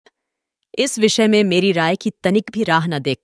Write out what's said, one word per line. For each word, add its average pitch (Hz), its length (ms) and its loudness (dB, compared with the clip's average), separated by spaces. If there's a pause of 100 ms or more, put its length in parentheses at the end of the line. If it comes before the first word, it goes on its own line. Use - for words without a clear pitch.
(800)
इस 262 200 -2
विषय 214 280 2
में 214 180 4
मेरी 180 280 2
राय 170 240 0
की - 140 -4
तनिक 196 420 -2
भी 220 120 -4
राह 165 220 0
न 160 120 -4
देख 135 260 -4